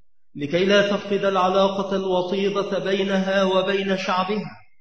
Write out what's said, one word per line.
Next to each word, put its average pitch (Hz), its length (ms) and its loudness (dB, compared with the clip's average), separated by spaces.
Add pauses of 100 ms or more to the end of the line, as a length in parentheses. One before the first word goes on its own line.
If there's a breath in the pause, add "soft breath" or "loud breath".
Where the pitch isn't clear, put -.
(340)
لكي 147 300 -2
لا 202 260 4
تفقد 196 340 -2
العلاقة 196 720 2
الوطيدة 190 840 -2
بينها 190 680 0
وبين 190 540 0
شعبها، 185 520 -2 (300)